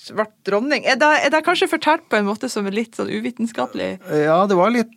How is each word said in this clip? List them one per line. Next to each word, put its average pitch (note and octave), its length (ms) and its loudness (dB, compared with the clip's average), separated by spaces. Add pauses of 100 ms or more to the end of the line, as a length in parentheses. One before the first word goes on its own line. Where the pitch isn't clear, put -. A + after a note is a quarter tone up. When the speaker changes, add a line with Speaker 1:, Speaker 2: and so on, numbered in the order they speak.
(140)
Speaker 1:
ble G#3 100 -2 (200)
dronning. A3+ 440 -2
Er C4 80 4
det, D4 120 4 (180)
er C#4 80 2
det D#4 100 4
kanskje F4+ 240 0
fortalt D#4+ 400 0
på A3 120 0
en G3+ 80 0
måte G#3+ 200 -4
som G#3 220 -4
er G3 60 -6
litt A3+ 200 -6
sånn G3 160 -4
uvitenskapelig? A3+ 760 -4 (260)
Speaker 2:
Ja, D3+ 240 2 (100)
det G3 80 2
var F#3 160 4
litt A#3 240 -2